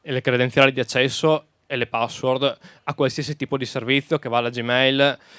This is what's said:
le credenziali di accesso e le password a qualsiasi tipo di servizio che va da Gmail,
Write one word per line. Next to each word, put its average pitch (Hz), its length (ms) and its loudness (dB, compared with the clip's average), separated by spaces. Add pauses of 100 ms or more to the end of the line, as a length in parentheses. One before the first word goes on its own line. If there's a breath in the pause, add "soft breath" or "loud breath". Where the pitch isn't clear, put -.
le 131 180 -4
credenziali 127 520 4
di 127 80 -4
accesso 131 640 0 (200)
e 139 100 -6
le 120 100 -2
password 127 720 -2 (260 loud breath)
a 147 100 -6
qualsiasi 147 420 -2
tipo - 200 -6
di 131 80 -4
servizio 135 540 -2
che 135 100 -8
va 117 140 0
da 120 80 -2
Gmail, 131 680 2 (200 loud breath)